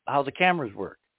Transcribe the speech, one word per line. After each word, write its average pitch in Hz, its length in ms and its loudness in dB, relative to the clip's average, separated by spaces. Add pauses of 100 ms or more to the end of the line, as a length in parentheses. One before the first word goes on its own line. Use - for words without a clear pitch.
how 139 160 2
the 135 80 -6
cameras 170 420 2
work. 92 240 -8 (220)